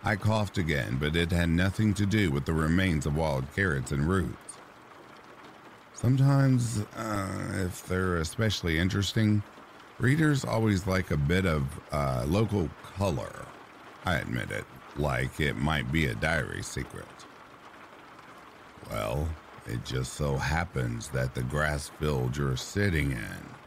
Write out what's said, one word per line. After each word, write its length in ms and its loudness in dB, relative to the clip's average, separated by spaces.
I 120 2
coughed 420 0
again, 420 0
but 160 0
it 160 2
had 180 4
nothing 460 2
to 100 2
do 260 4
with 140 0
the 80 0
remains 520 2
of 100 0
wild 300 0
carrots 360 0
and 160 0
roots. 520 -2
Sometimes, 880 4
uh, 720 -4
if 220 -6
they're 300 0
especially 600 0
interesting, 640 2
readers 460 4
always 400 2
like 240 0
a 80 2
bit 300 2
of, 160 2
uh, 360 0
local 420 2
color. 520 -2
I 120 2
admit 340 -4
it, 140 -6
like 440 0
it 180 2
might 340 0
be 140 2
a 80 -2
diary 480 -2
secret. 640 -10
"Well, 360 -2
it 180 -6
just 300 -4
so 240 0
happens 720 -2
that 240 -2
the 80 -4
grass 480 -2
field 380 0
you're 180 0
sitting 560 0
in 440 -8